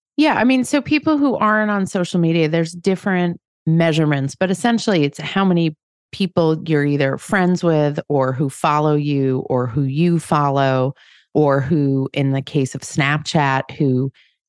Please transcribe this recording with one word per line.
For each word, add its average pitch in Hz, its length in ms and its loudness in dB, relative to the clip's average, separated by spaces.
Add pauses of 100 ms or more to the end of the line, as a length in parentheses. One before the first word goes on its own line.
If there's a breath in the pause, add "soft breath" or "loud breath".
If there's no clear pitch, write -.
(180)
Yeah. 294 180 2
I - 80 0
mean, 254 220 2
so 285 160 0
people 302 360 0
who 277 180 2
aren't 214 360 0
on 196 160 -2
social 180 320 -2
media, 165 300 2
there's 165 240 -2
different 180 680 -2 (260)
measurements, 156 680 2
but 185 160 -2
essentially 208 520 0
it's 143 160 -4
how 190 260 -2
many 170 300 2 (360)
people 165 540 0
you're 147 200 0
either 139 320 0
friends 185 460 0
with 151 360 2 (100)
or 131 240 0
who 135 160 -2
follow 151 460 0
you 139 540 0
or 127 180 -2
who 131 160 -2
you 160 360 0
follow, 139 760 0 (420 soft breath)
or 139 260 2
who, 135 520 0
in 135 180 0
the 135 100 -2
case 131 320 -4
of 131 80 -10
Snapchat, 143 960 -2
who 131 340 0 (380 soft breath)